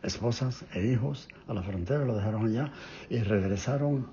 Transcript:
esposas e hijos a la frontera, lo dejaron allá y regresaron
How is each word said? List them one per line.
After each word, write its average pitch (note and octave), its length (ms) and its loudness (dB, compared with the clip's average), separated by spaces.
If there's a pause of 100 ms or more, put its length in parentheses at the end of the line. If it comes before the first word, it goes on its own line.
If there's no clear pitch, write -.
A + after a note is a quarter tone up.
esposas A#2+ 600 -2 (100)
e F#2 100 0
hijos B2+ 440 0 (200)
a A#2+ 60 -2
la F#2+ 80 -2
frontera, G2 420 0
lo A#2+ 100 2
dejaron G#2+ 320 2
allá B2 240 2 (380)
y A#2+ 120 0
regresaron A2 920 2